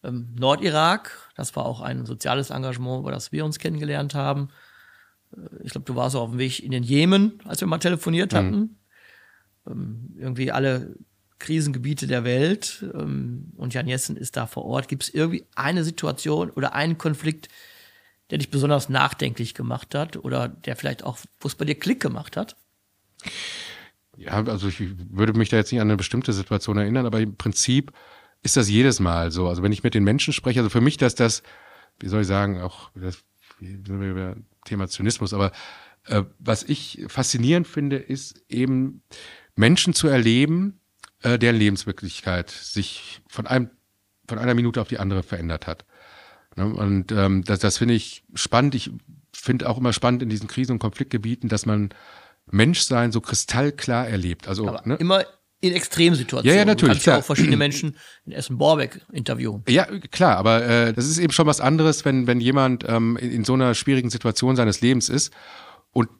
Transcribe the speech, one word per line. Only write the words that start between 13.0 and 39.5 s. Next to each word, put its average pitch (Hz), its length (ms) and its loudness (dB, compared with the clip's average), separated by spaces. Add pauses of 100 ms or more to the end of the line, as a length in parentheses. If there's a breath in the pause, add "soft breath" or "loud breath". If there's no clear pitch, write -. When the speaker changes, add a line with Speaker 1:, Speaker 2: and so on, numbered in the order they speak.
Speaker 1:
und 123 160 -8
Jan 127 140 -4
Jessen 127 300 -4
ist - 200 -10
da 117 100 -6
vor - 180 -10
Ort. 127 220 -4
Gibt's - 220 -8
irgendwie 165 360 -2 (100)
eine 160 280 -2
Situation 156 680 -4
oder - 240 -4
einen 160 240 -2
Konflikt, 156 520 -4 (800 soft breath)
der - 80 -4
dich 143 120 -4
besonders 143 380 0
nachdenklich 131 680 -2
gemacht 123 400 -8
hat 147 240 -6
oder 127 300 -4
der - 300 -10
vielleicht 135 260 -8
auch, 123 140 -8 (220)
wo - 80 -8
es - 80 -8
bei - 100 -6
dir 151 100 -2
Klick 247 260 -4
gemacht - 360 -8
hat? - 180 -8 (1600 loud breath)
Speaker 2:
Ja, 104 300 -4
also 101 240 -4
ich 85 100 -8 (300)
würde 107 280 2
mich 113 120 4
da 117 80 4
jetzt 104 140 2
nicht 123 100 0
an 107 60 4
eine 104 100 4
bestimmte 117 360 -2
Situation 101 440 -2
erinnern, 113 280 0
aber 110 140 -2
im 107 160 -2
Prinzip - 560 0 (500 soft breath)
ist - 140 0
das 110 140 4
jedes 110 300 4
Mal 85 320 0
so. 90 160 0
Also 87 160 -2
wenn 101 100 2
ich 98 100 -6
mit 117 120 2
den 104 80 4
Menschen 127 300 2
spreche, 127 260 -2
also 110 100 2
für 117 120 2
mich, 147 160 4
dass 165 180 2
das, 117 280 2 (560 loud breath)
wie 101 80 -10
soll 104 140 0
ich 95 60 0
sagen, 98 340 0
auch - 340 -12
das, 92 240 -10 (400)
wie 92 120 -16
sind 98 300 -10
wir 98 100 -4
über 92 240 -6 (300)
Thema 98 220 -4
Zynismus, 98 460 -2
aber, 98 180 0 (540 loud breath)
äh, 104 180 0 (160)
was 113 240 -2
ich - 440 -6
faszinierend 131 600 0
finde, 143 300 -4
ist - 520 -10
eben 131 520 0 (540 loud breath)